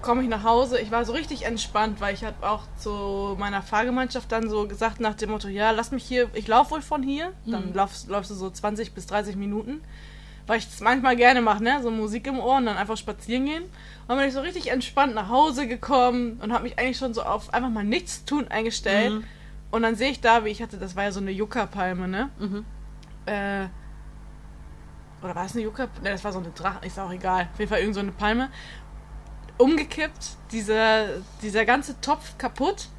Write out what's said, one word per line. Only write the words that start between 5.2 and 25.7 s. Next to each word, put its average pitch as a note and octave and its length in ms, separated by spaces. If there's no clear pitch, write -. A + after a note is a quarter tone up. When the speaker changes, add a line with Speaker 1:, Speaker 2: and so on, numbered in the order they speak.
Speaker 1:
Motto, G#3 160
"Ja, G3+ 240
lass A3 200
mich B3+ 120
hier, B3 300
ich G#3 140
lauf A#3 240
wohl D#4 100
von D4 200
hier." C#4+ 300
Dann G#3+ 240
Speaker 2:
Mhm. F3+ 60
Speaker 1:
lauf-, G3 320
läufst F#3+ 220
du G#3 60
so F#3+ 160
zwanzig G#3+ 420
bis - 140
dreißig G3+ 280
Minuten, G#3+ 460
weil A#3 140
ich A3+ 100
das - 120
manchmal B3 340
gerne B3 260
mache, G#3+ 220
ne? C4+ 180
So A#3+ 80
Musik A3 380
im C4+ 120
Ohr B3+ 180
und B3 100
dann G#3+ 100
einfach G#3+ 200
spazieren A#3+ 500
gehen. D#4 160
Und - 460
dann B3 100
bin C#4 80
ich C4 80
so C#4 60
richtig F4 280
entspannt C4 460
nach G3+ 140
Hause C4+ 380
gekommen B3 760
und G#3+ 100
hab B3 80
mich - 160
eigentlich B3 220
schon B3 160
so A3+ 80
auf - 300
einfach B3 160
mal A3 140
nichts C#4 420
tun C#4+ 220
eingestellt. G#3+ 680
Speaker 2:
Mhm. G#3+ 100
Speaker 1:
Und A3+ 120
dann A3+ 120
sehe B3+ 160
ich A#3+ 100
da, A#3 240
wie G#3+ 40
ich G#3 120
hatte, A3 160
das F#3 180
war G3 100
ja G#3 60
so F#3 80
eine F#3+ 120
Yucca-Palme, F#3+ 760
ne? G3+ 220
Speaker 2:
Mhm. G3+ 260
Speaker 1:
Äh, G3+ 400
oder F3+ 120
war F3+ 100
es F#3+ 80
eine A#3 100
Yucca? A3 200